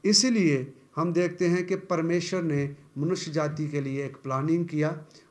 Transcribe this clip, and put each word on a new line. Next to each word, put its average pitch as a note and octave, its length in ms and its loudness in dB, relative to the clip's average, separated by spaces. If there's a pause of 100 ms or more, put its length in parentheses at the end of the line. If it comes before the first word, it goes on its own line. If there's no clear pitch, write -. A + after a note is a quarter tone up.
इसीलिए F#3+ 680 4 (220)
हम E3+ 160 0
देखते F3 340 0
हैं F3+ 200 2
कि F#3 100 -2
परमेश्वर F3 680 -2
ने C#3+ 340 -2 (220)
मनुष्य E3+ 320 -2
जाति D3+ 380 -2
के D3 120 -4
लिए C3+ 240 -4
एक C3+ 120 -10
प्लानिंग D#3 500 0
किया D3+ 360 -2 (280)